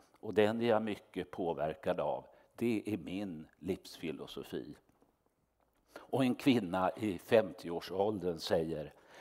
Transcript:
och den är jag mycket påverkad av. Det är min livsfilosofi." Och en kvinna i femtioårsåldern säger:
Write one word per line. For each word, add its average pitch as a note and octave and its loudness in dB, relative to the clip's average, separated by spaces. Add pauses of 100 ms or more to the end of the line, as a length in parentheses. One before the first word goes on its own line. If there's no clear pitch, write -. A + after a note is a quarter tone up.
(200)
och G#2+ -8
den G#2+ 6
är A#2 2
jag A2 4
mycket G2+ -6
påverkad E2 -2
av. D2 -2 (320)
Det A#2 0
är G#2+ -2
min F2 -8 (120)
livsfilosofi." D2 -8 (1200)
Och C3 0
en B2 4
kvinna F#2 4
i G2+ -2
femtioårsåldern F2+ 0
säger: D#2+ 0 (260)